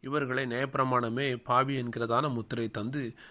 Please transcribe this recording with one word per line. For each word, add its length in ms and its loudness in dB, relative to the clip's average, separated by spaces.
இவர்களை 440 0
நியாயப்பிரமாணமே 960 0
பாவி 380 2
என்கிறதான 520 0
முத்திரை 360 -4
தந்து 460 -4